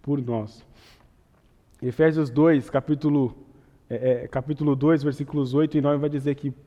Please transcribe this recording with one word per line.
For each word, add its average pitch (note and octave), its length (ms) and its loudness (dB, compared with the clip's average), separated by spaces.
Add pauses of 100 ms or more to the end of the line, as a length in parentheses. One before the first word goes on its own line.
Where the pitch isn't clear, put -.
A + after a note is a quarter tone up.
por C#3 180 -2
nós. A2+ 420 -6 (1160)
Efésios D3+ 480 0
dois, D3 400 4
capítulo, C#3+ 680 0 (540)
é, B2 360 -2
é, - 20 -14
capítulo C#3+ 480 -2
dois, D3+ 260 2
versículos C#3 540 -4
oito D3+ 200 2
e D3+ 60 2
nove C#3+ 160 2
vai D3 140 -2
dizer C#3+ 240 -4
que C#3 160 -6 (160)